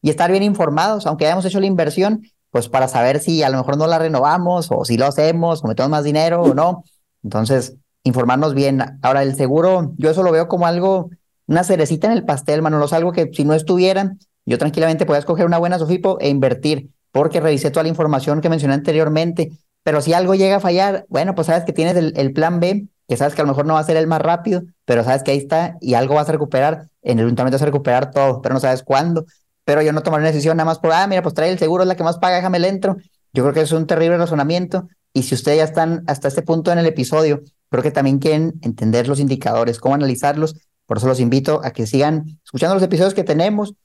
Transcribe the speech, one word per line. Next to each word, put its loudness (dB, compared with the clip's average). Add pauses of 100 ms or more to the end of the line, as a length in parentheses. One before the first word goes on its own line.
y 2
estar 0
bien 2
informados, 0
aunque 0
hayamos 0
hecho -2
la 2
inversión, 0 (280)
pues -2
para 0
saber 0
si 0
a 2
lo -2
mejor -2
no 0
la 2
renovamos 0
o -2
si 0
lo 2
hacemos 0
o -4
metemos -2
más 0
dinero 2
o 4
no. 0 (380)
Entonces, -2 (280)
informarnos 0
bien. 0 (200)
Ahora, 2
el -2
seguro, 2
yo 2
eso 0
lo 4
veo 2
como 0
algo, 0 (360)
una 2
cerecita 0
en 2
el -2
pastel, -2
Manolo, 2
es -2
algo 0
que -2
si -2
no 2
estuviera, 0 (300)
yo 0
tranquilamente 0
podía 2
escoger 0
una 2
buena 0
Sofipo 0
e 0
invertir, 0 (220)
porque 0
revisé 0
toda 0
la -2
información 0
que -2
mencioné 0
anteriormente. 0 (320)
Pero 0
si -2
algo 2
llega 2
a 0
fallar, 0
bueno, -2
pues -2
sabes 0
que -6
tienes 0
el, 0
el 0
plan 0
B, -2 (180)
que -2
sabes 0
que -4
a 2
lo 0
mejor 0
no 0
va 2
a -4
ser 0
el 2
más 0
rápido, -2 (220)
pero 2
sabes 0
que -2
ahí 2
está -2
y -2
algo 2
vas 0
a -2
recuperar. -2 (140)
En 0
el 2
momento 0
vas 0
a 0
recuperar 0
todo, 0
pero -2
no 0
sabes 0
cuándo. 0 (400)
Pero 2
yo 2
no -2
tomaré 0
una 2
decisión 0
nada 0
más -2
por, 0
"Ah, 2
mira, 0
pues -4
trae 0
el -4
seguro, 0
es 2
la 0
que -4
más -2
paga, 2
déjame 0
le 2
entro". -2 (360)
Yo 0
creo 2
que 0
es 0
un 0
terrible 2
razonamiento. -2 (240)
Y 0
si -2
ustedes 0
ya 4
están -2
hasta -4
este -4
punto -2
en 2
el 2
episodio, 0 (280)
creo 0
que 0
también 2
quieren 0
entender 0
los 0
indicadores, -2
cómo 0
analizarlos. -2 (320)
Por -2
eso 0
los 2
invito 0
a -4
que -6
sigan -2
escuchando -2
los 2
episodios 2
que -2
tenemos. 0 (100)